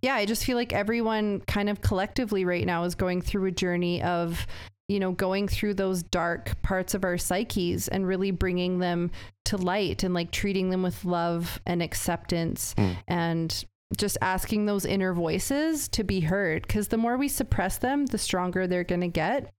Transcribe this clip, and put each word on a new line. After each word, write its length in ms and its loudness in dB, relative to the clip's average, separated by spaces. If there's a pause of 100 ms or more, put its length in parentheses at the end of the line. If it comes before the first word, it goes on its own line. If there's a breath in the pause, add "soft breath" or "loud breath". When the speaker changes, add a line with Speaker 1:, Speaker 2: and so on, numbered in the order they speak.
Speaker 1:
yeah, 140 2
I 100 2
just 200 0
feel 100 2
like 160 0
everyone 680 2
kind 280 0
of 120 -2
collectively 640 2
right 200 2
now 200 0
is 100 -2
going 260 0
through 260 0
a 40 0
journey 500 0
of, 440 -2 (420 loud breath)
you 120 0
know, 120 0
going 360 0
through 260 0
those 300 0
dark 580 -2
parts 320 0
of 100 -2
our 140 0
psyches 720 0
and 180 0
really 240 0
bringing 480 0
them 320 0 (340 loud breath)
to 120 0
light 460 0
and, 100 0
like, 180 0
treating 380 0
them 140 2
with 220 -2
love 600 0
and 160 0
acceptance 960 -2
Speaker 2:
Mm. 200 2 (100)
Speaker 1:
and 580 0 (320)
just 240 0
asking 460 0
those 180 2
inner 280 2
voices 760 0
to 140 0
be 180 2
heard. 460 0
'Cause 220 0
the 80 2
more 200 2
we 100 2
suppress 520 0
them, 260 2
the 140 -2
stronger 480 0
they're 160 2
gonna 240 0
get. 520 -2